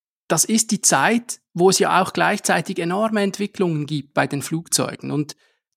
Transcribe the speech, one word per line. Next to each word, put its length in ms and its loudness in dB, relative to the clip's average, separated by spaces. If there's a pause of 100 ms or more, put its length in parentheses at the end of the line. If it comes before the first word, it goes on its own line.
(280)
das 160 2
ist 280 0
die 100 -2
Zeit, 580 2 (140)
wo 160 4
es 100 2
ja 220 2
auch 100 -2
gleichzeitig 680 0
enorme 420 -2
Entwicklungen 640 -2
gibt 280 -8
bei 140 2
den 140 -4
Flugzeugen. 680 -4
Und 280 -6 (400)